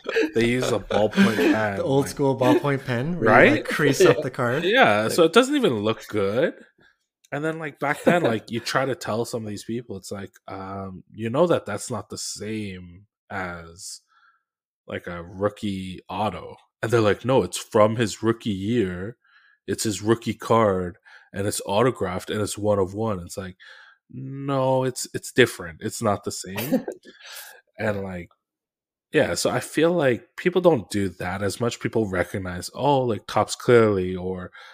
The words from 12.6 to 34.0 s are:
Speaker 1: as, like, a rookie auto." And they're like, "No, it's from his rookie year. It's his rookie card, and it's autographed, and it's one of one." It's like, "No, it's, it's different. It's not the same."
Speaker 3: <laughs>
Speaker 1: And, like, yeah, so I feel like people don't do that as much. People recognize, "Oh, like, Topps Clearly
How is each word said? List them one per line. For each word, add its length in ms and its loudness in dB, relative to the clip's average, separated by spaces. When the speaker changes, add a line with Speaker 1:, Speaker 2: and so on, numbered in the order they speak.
Speaker 1:
as, 720 -12
like, 200 -10
a 160 -10
rookie 840 -6
auto." 480 -6
And 100 -2
they're 100 6
like, 240 2
"No, 180 4
it's 140 -6
from 400 4
his 260 -2
rookie 260 0
year. 680 -2
It's 160 -4
his 180 -4
rookie 320 0
card, 640 2
and 140 -4
it's 180 -4
autographed, 640 0
and 100 -2
it's 160 -4
one 220 0
of 160 -2
one." 240 -4
It's 180 -14
like, 200 -12
"No, 720 -2
it's, 300 -6
it's 180 -8
different. 500 2
It's 200 -6
not 240 0
the 60 -6
same." 600 -4
Speaker 3:
<laughs> 40 -14
Speaker 1:
And, 200 -2
like, 280 -10
yeah, 220 2
so 140 -2
I 120 0
feel 320 2
like 420 0
people 260 -2
don't 300 4
do 180 -2
that 320 -8
as 200 -4
much. 180 -2
People 300 -2
recognize, 640 -4
"Oh, 260 2
like, 260 -4
Topps 280 0
Clearly 600 4